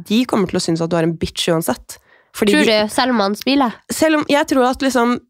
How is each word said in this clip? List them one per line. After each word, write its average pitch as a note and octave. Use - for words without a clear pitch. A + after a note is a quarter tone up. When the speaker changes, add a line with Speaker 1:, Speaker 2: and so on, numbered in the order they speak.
Speaker 1:
de A3
kommer G#3
til F#3
å -
synes E3
at E3+
du F3
er E3
en E3
bitch -
uansett. E3
Fordi G#3
Speaker 2:
Tror G3+
Speaker 1:
de A3
Speaker 2:
du, G#3+
selv B3+
om -
man G3+
smiler? C4
Speaker 1:
Selv D#4
om, C#4+
jeg C#4+
tror C4
at C4
liksom A#3+